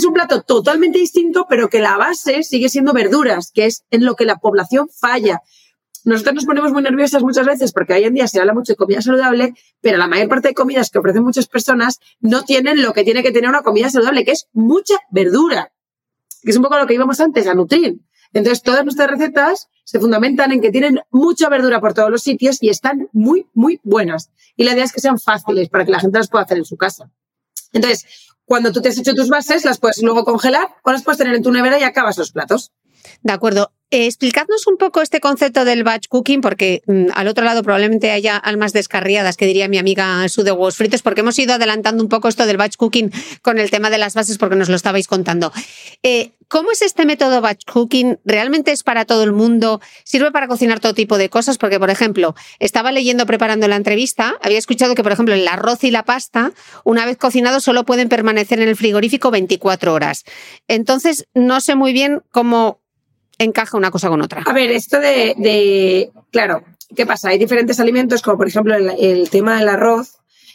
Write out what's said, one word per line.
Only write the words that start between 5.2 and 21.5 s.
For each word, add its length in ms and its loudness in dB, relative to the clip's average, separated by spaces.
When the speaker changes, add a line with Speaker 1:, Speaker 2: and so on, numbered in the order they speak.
Speaker 1:
nosotros 320 0
nos 100 -6
ponemos 260 0
muy 100 0
nerviosas 420 0
muchas 220 2
veces 260 0
porque 220 -2
hoy 100 4
en 100 0
día 140 0
se 120 -2
habla 140 2
mucho 200 -2
de 40 -2
comida 240 0
saludable, 520 0
pero 160 0
la 100 0
mayor 220 0
parte 200 0
de 40 0
comidas 360 -2
que 100 -2
ofrecen 240 2
muchas 240 -2
personas 520 -2
no 240 0
tienen 380 2
lo 120 0
que 100 0
tiene 200 0
que 80 0
tener 180 2
una 140 2
comida 260 0
saludable, 360 2
que 60 2
es 220 -4
mucha 420 2
verdura, 600 0
que 80 0
es 60 2
un 60 4
poco 140 0
lo 100 0
que 60 0
íbamos 260 0
antes, 280 0
a 60 0
nutrir. 460 0
Entonces, 300 -2
todas 200 0
nuestras 260 -2
recetas 580 -2
se 140 -4
fundamentan 520 0
en 100 0
que 100 2
tienen 280 0
mucha 380 2
verdura 300 2